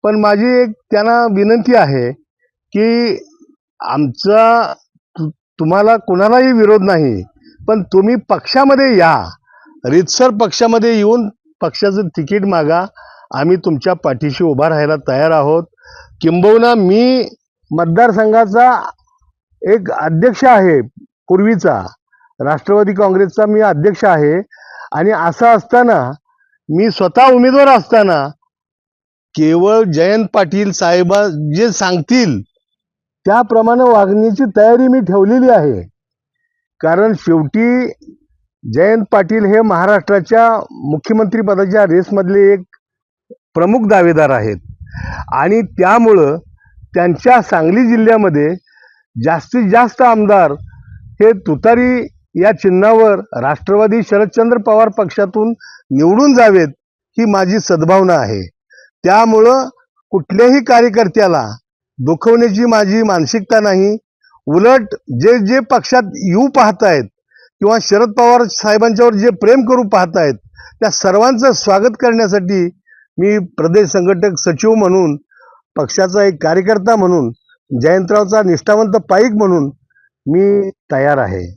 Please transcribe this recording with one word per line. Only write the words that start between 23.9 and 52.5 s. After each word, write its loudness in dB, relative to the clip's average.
आहे 2
आणि -2
असं -2
असताना, 2
मी -2
स्वतः 2
उमेदवार 4
असताना 2
केवळ 2
जयंत 0
पाटील -2
साहेब 0
जे 0
सांगतील -2
त्याप्रमाणे 0
वागण्याची 2
तयारी 4
मी 2
ठेवलेली 0
आहे. 0
कारण 0
शेवटी -2
जयंत 0
पाटील 0
हे 2
महाराष्ट्राच्या 0
मुख्यमंत्री -4
पदाच्या 0
रेसमधले 0
एक -2
प्रमुख 0
दावेदार 2
आहेत -4
आणि -2
त्यामुळं 2
त्यांच्या 2
सांगली 0
जिल्ह्यामध्ये 2
जास्तीत -4
जास्त 0
आमदार 2
हे 4
तुतारी 0
या 2